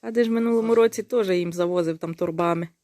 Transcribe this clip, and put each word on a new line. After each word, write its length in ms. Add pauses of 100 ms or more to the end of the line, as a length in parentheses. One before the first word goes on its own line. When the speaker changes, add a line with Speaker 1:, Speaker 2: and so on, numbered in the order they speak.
Speaker 1:
А 100
ти 120
ж 80
минулому 360
Speaker 2:
Саша. 140
Speaker 1:
році 220
теж 260
їм 240
завозив 440
там 160
торбами. 560 (140)